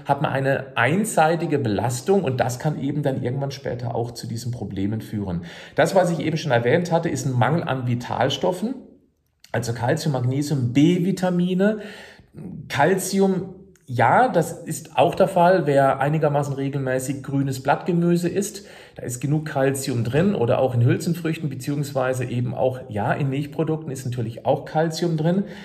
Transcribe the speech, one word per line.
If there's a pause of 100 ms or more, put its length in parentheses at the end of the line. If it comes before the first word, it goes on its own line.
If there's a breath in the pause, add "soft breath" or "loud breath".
hat
man
eine
einseitige
Belastung
und
das
kann
eben
dann
irgendwann
später
auch
zu
diesen
Problemen
führen. (320 loud breath)
Das,
was
ich
eben
schon
erwähnt
hatte,
ist
ein
Mangel
an
Vitalstoffen, (800)
also
Calcium,
Magnesium,
B-Vitamine. (880 loud breath)
Calcium, (360)
ja,
das
ist
auch
der
Fall,
wer
einigermaßen
regelmäßig
grünes
Blattgemüse
isst, (300 loud breath)
da
ist
genug
Calcium
drin
oder
auch
in
Hülsenfrüchten
beziehungsweise
eben
auch, (100)
ja,
in
Milchprodukten
ist
natürlich
auch
Calcium
drin. (200 loud breath)